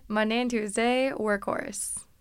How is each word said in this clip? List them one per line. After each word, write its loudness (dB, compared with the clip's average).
Monday 2
and 0
Tuesday, 2
workhorse. -2